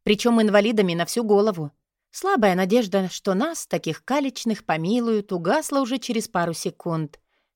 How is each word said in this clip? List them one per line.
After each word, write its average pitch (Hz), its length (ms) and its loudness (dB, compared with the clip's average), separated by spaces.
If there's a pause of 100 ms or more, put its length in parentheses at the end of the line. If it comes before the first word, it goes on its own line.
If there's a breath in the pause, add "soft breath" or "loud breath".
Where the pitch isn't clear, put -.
Причем 226 360 2
инвалидами 208 540 4
на 170 100 0
всю 233 200 -4
голову. 202 480 2 (400)
Слабая 233 420 2
надежда, 190 560 0
что - 240 -4
нас, 311 320 -4
таких 160 380 -6
калечных, 262 600 -4
помилуют, 208 680 -2
угасла 269 480 0
уже 262 180 -2
через 226 300 -4
пару 170 260 -2
секунд — 160 640 -6 (360)